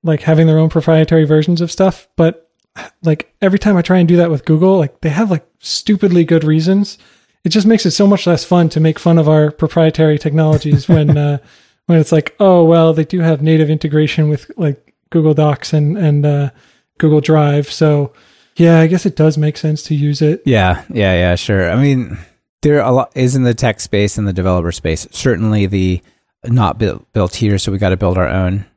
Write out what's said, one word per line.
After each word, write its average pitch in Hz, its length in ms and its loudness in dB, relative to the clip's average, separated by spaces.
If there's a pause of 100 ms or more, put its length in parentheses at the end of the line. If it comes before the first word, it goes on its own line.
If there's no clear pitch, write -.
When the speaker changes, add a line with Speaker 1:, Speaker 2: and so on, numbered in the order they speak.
Speaker 1:
like, 156 200 -2
having 160 260 2
their 156 120 2
own 160 100 2
proprietary 160 560 0
versions 156 360 0
of 170 100 -4
stuff, - 440 -2
but, 170 340 -2 (540)
like, 156 380 -4
every 196 180 0
time 208 180 2
I 175 40 2
try 185 180 0
and 175 80 2
do 175 100 4
that 170 140 2
with 139 140 -6
Google, 180 320 2
like, 151 240 -4
they 160 80 -2
have, 196 200 -2
like, 170 160 -2 (140)
stupidly 180 640 0
good 160 200 0
reasons. 160 540 0 (460)
It 180 60 -2
just 202 180 2
makes 226 180 2
it 170 60 2
so 202 160 2
much 202 180 0
less 175 180 0
fun 170 260 2
to 156 100 -4
make 156 180 0
fun 165 200 2
of 151 120 2
our 151 220 2
proprietary 156 680 0
technologies 151 680 0
when, 147 300 2
<laughs> - 0 -
uh, 143 220 -2 (460)
when 165 140 2
it's 151 120 0
like, 156 280 -2
"Oh, 185 240 4
well, 165 300 4
they 156 120 -2
do 185 140 -6
have 160 220 0
native 156 280 2
integration 151 600 0
with, 147 280 -6
like, 151 360 -6 (160)
Google 156 240 2
Docs 147 400 -2
and, 151 240 0
and, 147 280 0
uh, 143 240 0 (480)
Google 151 240 2
Drive." 147 500 0
So, 147 420 0 (440)
yeah, 170 220 4
I 160 80 4
guess 175 180 -2
it 156 100 -2
does 156 220 0
make 151 200 -2
sense 151 260 -4
to 160 120 -4
use 147 260 -2
it. 151 240 0
Speaker 2:
Yeah, 95 440 0
yeah, 98 240 0
yeah, 90 220 0
sure. 95 340 -2
I 90 60 -2
mean, 131 420 -2 (440)
there 147 180 2
a 120 120 0
lot 127 240 0
is 127 200 -2
in 131 80 0
the 120 100 0
tech 113 260 -2
space 101 380 -4
and 104 100 -4
the 95 60 -4
developer 90 380 -2
space. - 400 -6
Certainly 107 560 -2
the 92 340 -2 (440)
not 117 320 0
built, 101 360 -6
built 92 220 -2
here, 104 220 -2
so 98 140 -4
we 98 60 -6
gotta 95 200 0
build 92 200 -2
our 87 120 -2
own 92 360 -2 (120)